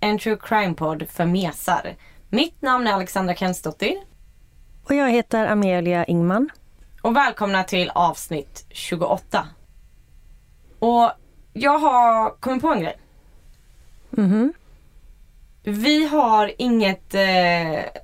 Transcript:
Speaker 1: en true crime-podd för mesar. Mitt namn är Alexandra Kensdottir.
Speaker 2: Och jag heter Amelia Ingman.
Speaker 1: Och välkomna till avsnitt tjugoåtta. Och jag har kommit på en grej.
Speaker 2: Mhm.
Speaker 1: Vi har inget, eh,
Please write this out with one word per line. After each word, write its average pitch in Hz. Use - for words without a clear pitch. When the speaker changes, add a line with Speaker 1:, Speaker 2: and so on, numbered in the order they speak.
Speaker 1:
en 214
true 214
crime-podd 165
för -
mesar. 175
Mitt 294
namn 254
är 208
Alexandra 185
Kensdottir. 185
Speaker 2:
Och 277
jag 277
heter 226
Amelia 180
Ingman. 180
Speaker 1:
Och 233
välkomna 202
till 180
avsnitt -
tjugoåtta. -
Och 233
jag 285
har 240
kommit 254
på 320
en 247
grej. 160
Speaker 2:
Mhm. 214
Speaker 1:
Vi 277
har 226
inget, 220
eh, 175